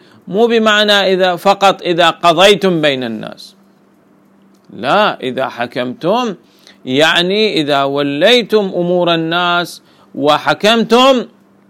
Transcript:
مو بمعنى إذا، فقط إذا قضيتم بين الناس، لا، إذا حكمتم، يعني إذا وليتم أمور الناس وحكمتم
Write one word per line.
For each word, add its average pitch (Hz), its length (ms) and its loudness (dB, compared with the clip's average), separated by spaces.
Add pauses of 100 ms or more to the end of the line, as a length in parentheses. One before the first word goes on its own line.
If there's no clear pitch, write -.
(280)
مو 208 200 0
بمعنى 208 680 2
إذا، 185 220 0
فقط 196 460 2
إذا 170 280 0
قضيتم 175 720 2
بين 135 220 -2
الناس، 110 520 -12 (1160)
لا، 165 460 -2
إذا 123 300 -6
حكمتم، 135 880 -6 (500)
يعني 170 760 0
إذا 139 220 0
وليتم 175 920 0
أمور 175 380 0
الناس 175 680 -4 (340)
وحكمتم 214 1080 2 (440)